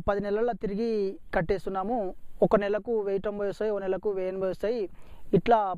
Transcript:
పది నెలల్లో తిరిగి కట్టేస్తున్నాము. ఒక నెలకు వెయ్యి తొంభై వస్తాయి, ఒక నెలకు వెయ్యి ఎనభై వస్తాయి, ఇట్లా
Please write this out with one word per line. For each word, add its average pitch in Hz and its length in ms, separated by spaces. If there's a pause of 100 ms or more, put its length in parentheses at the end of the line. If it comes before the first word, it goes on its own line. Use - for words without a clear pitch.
పది 202 120
నెలల్లో 214 320
తిరిగి 202 640 (180)
కట్టేస్తున్నాము. 190 800 (280)
ఒక 202 140
నెలకు 208 440
వెయ్యి 196 200
తొంభై 202 280
వస్తాయి, 214 220
ఒక 202 100
నెలకు 190 300
వెయ్యి 185 220
ఎనభై 190 160
వస్తాయి, 202 400 (460)
ఇట్లా 202 440